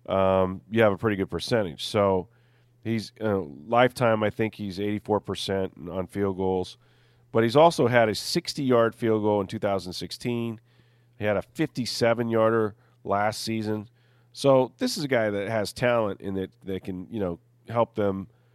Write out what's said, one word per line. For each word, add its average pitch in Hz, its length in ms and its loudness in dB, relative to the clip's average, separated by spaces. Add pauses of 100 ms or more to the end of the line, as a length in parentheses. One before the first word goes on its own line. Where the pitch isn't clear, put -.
um, 95 640 2
you 110 120 2
have 107 100 6
a 92 60 -4
pretty 107 180 0
good 95 140 -2
percentage. 87 540 -4
So 98 440 0 (540)
he's, 113 380 -6
uh, 104 220 -2 (240)
lifetime, 117 580 2
I 107 60 2
think 110 260 -4
he's 98 240 -8
eighty-four 104 400 -2
percent 98 540 -4 (160)
on 90 180 -6
field 101 280 -4
goals, 92 400 -4 (540)
but 113 140 2
he's 117 120 0
also 160 300 6
had 117 220 4
a 104 60 0
sixty-yard 123 800 0
field 110 280 0
goal 104 180 2
in 98 60 -2
two 107 140 -10
thousand 95 320 -4
sixteen. 117 680 -8 (580)
He 104 60 -6
had 104 120 0
a 92 60 -2
fifty-seven-yarder 113 1300 0 (280)
last 104 400 -2
season. 107 460 -4 (440)
So 131 460 4
this 254 180 -4
is 180 60 -6
a 143 60 -4
guy 113 220 2
that 101 180 -4
has 110 240 -2
talent 117 480 0
and 98 160 -8
that, 95 140 -4 (140)
that 92 200 -8
can, 92 260 -10
you 113 80 -8
know, 90 220 -4 (280)
help 117 280 -2
them 98 320 -2 (260)